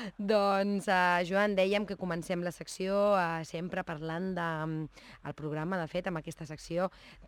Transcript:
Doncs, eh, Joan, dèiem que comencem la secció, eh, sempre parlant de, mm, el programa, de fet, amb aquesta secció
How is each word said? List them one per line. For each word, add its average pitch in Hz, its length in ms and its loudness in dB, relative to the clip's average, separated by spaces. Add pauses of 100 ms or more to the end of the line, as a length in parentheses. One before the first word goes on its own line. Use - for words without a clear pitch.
(180)
Doncs, 202 720 2
eh, 180 360 6
Joan, 196 320 2
dèiem 196 300 4
que 202 100 -6
comencem 175 460 -2
la 175 100 -4
secció, 196 680 2
eh, 165 260 0
sempre 180 400 -6
parlant 165 500 -4
de, 165 320 -2
mm, 156 220 -4 (360)
el 147 100 -8
programa, 156 440 -4
de 160 100 -2
fet, 180 180 -4
amb 175 120 -4
aquesta 160 280 -10
secció 170 440 -4 (380)